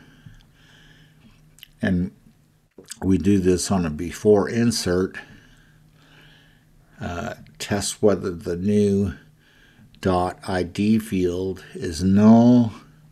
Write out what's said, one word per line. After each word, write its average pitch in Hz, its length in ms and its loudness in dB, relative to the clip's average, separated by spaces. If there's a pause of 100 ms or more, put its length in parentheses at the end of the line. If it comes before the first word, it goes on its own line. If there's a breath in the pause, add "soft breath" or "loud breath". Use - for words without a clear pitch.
(1800 soft breath)
And 92 300 -2 (920)
we 95 140 2
do 98 220 2
this 90 320 0
on 90 160 0
a 78 40 -4
before 90 580 0
insert, 110 680 -2 (1800 soft breath)
uh, 87 340 -10 (240)
test - 440 -8
whether 98 280 2
the 85 260 -8
new 98 580 0 (840 soft breath)
dot 90 460 -2
I 92 160 -4
D 104 360 0
field 92 640 -4 (100)
is 85 280 -10
null 113 720 6 (400 loud breath)